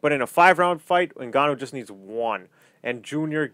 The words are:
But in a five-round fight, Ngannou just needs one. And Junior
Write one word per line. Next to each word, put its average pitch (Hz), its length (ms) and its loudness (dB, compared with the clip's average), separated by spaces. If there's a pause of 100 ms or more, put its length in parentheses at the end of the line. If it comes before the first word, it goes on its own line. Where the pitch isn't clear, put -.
But 147 100 2
in 139 100 0
a 120 60 -2
five-round 175 540 4
fight, 180 340 0
Ngannou 135 420 0
just 135 160 -12
needs 123 160 -12
one. 101 600 -8 (340)
And 120 200 -8
Junior 151 500 -4